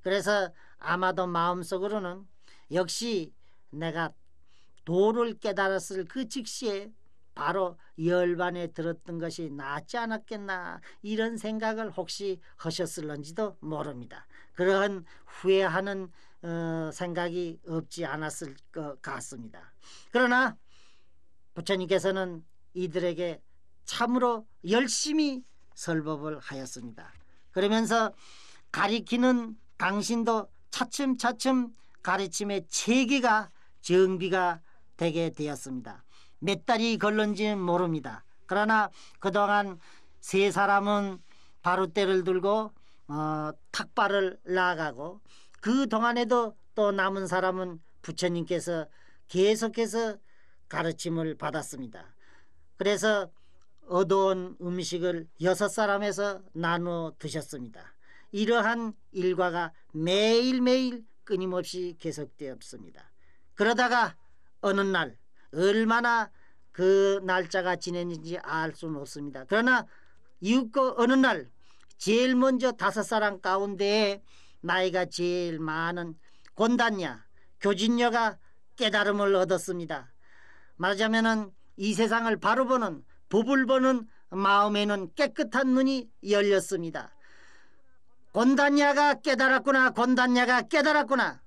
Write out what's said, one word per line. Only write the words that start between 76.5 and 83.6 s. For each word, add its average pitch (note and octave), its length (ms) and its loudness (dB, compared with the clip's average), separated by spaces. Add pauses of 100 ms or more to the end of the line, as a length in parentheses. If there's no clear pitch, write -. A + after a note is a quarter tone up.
곤단냐, G#3+ 720 0 (360)
교진녀가 A3+ 760 2 (380)
깨달음을 G3+ 600 2
얻었습니다. F3 760 -2 (640)
말하자면은 A3 720 2 (260)
이 G3+ 160 -2
세상을 A3+ 440 2
바로 A#3+ 280 2
보는, A3 400 0 (240)
법을 B3+ 360 4